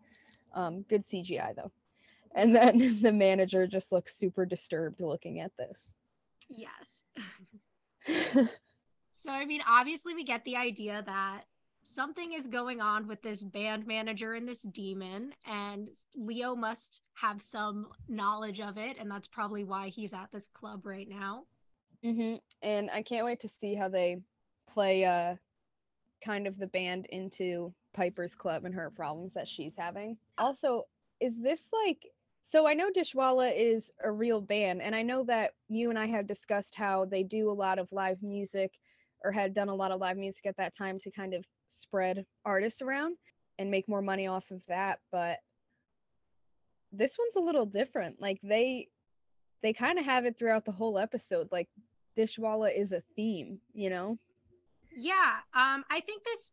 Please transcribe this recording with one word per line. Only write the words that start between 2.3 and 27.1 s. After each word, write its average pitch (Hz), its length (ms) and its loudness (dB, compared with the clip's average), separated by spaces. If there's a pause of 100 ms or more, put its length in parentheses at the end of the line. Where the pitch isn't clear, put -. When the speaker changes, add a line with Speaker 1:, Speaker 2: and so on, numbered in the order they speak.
Speaker 1:
And 220 180 8
then 233 240 12
<laughs> 233 240 6
the 226 100 8
manager 190 540 6
just 190 260 -2
looks 180 240 0
super 185 300 0
disturbed 165 540 -4
looking 165 400 -4
at - 160 -10
this. - 200 -10 (720)
Speaker 2:
Yes. - 560 -16 (1000)
Speaker 1:
<laughs> 277 420 4 (680)
Speaker 2:
So, 285 160 -10
I 277 140 -4
mean, 294 200 -4
obviously 277 460 4
we 330 100 -8
get 240 220 -4
the 247 120 -6
idea 214 500 -4
that 196 380 -4 (380)
something 320 520 -6
is 285 120 -8
going 240 360 -4
on 214 240 2
with 214 160 -10
this 208 200 -6
band 214 440 -4
manager 220 480 -4
and 233 120 -8
this 247 140 -10
demon, 196 720 -8 (140)
and 202 420 -8 (260)
Leo 247 400 -6
must 226 460 -6 (140)
have 208 260 -4
some 208 480 -6 (180)
knowledge 214 540 -2
of 202 160 -8
it, 226 240 -8
and 208 100 -8
that's 202 180 -10
probably 208 360 -4
why 190 240 -6
he's 196 240 -10
at 196 180 -12
this 202 180 -12
club 208 360 -14
right 196 240 -10
now. 202 360 -8 (600)
Speaker 1:
Mm-hmm. 226 320 0 (240)
And 208 300 0
I 208 120 -4
can't 233 220 -2
wait 240 160 -2
to 220 80 -10
see 202 260 -4
how 202 140 0
they 180 300 2 (500)
play, 190 380 4
uh, 175 300 2 (880)
kind 202 240 -2
of 196 120 -6
the 196 80 -6
band 185 400 -2
into 180 680 -4 (220)